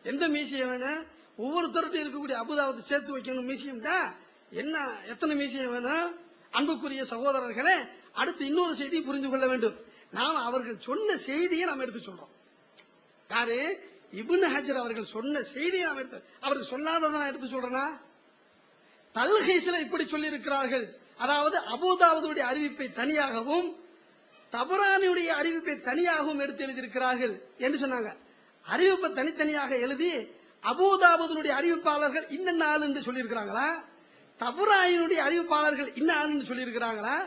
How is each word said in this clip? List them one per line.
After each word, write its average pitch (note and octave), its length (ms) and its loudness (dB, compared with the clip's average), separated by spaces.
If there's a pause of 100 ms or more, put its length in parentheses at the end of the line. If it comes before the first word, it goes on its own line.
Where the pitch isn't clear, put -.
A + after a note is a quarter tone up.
எந்த C#4+ 260 0
மியூசியம் C4+ 400 -2
வேணும்? C4+ 380 -4 (320)
ஒவ்வொருத்தருக்கும் D#4+ 640 -2
இருக்கக்கூடிய C#4+ 400 -6
அபுதாபுத் C4+ 360 0
சேர்த்து C#4+ 400 -2
வைக்கணும் B3+ 260 -6
மியூசியம் C4 360 -8
தான். D4 340 -2 (360)
என்ன, C4+ 460 -6 (120)
எத்தனை D4+ 280 -2
மியூசியம் C4 340 -2
வேணும்? D4+ 460 -2 (340)
அன்புக்குரிய C4+ 520 -2
சகோதரர்களே, B3+ 840 0 (240)
அடுத்து C#4+ 340 -2
இன்னொரு E4 280 2
செய்தியை C#4 300 -2
புரிந்து C4+ 240 -4
கொள்ள C4 180 2
வேண்டும். A3+ 300 0 (340)
நாம் C4 240 0
அவர்கள் A#3+ 440 -2
சொன்ன G4+ 380 -2
செய்தியை E4+ 500 0
நாம் C#4+ 120 -4
எடுத்து A3+ 340 -8
சொல்றோம். E3+ 200 -20 (960)
யாரு? A#3+ 640 -2 (220)
இப்னு E4 420 2
ஹஜர் C#4 180 -2
அவர்கள் A#3 300 -4
சொன்ன C4 380 -4
செய்தியை F4 440 -2
நாம் D4 100 -4
எடுத்து, B3+ 260 -10 (180)
அவர்கள் C4 380 -4
சொல்லாததை D#4 320 0
நான் D4 160 0
எடுத்து C4+ 200 -8
சொல்றேனா? C4 520 -4 (1160)
தல்ஹீஸ்ல F4 640 4
இப்படி D#4 260 -2
சொல்லி D4+ 200 -2
இருக்கிறார்கள், C4+ 720 -2 (200)
அதாவது D4 420 2
அபூதாவுதுடைய D#4+ 840 2
அறிவிப்பை C#4 480 -2
தனியாகவும் C#4 840 0 (760)
தபரானியுடைய F#4 760 2
அறிவிப்பை D#4+ 520 -2
தனியாகவும் D#4 580 0
எடுத்து C#4 280 -4
எழுதியிருக்கிறார்கள் B3+ 760 -2 (180)
என்று C#4 280 0
சொன்னாங்க. A#3 300 -4 (520)
அறிவிப்பை F4 440 4
தனித்தனியாக D4 680 0
எழுதி C4+ 320 0 (520)
அபூதாவுதுடைய E4 920 4
அறிவிப்பாளர்கள் D4+ 760 2
இன்னென்ன E4+ 360 0
ஆளுன்னு D4+ 420 2
சொல்லியிருக்கிறாங்களா? A#3+ 760 -2 (560)
தபரானியுடைய F4 920 4
அறிவிப்பாளர்கள் D4+ 640 2
இன்ன D#4+ 200 2
ஆளுன்னு D4 360 0
சொல்லியிருக்கிறாங்களா? A#3+ 680 -2 (100)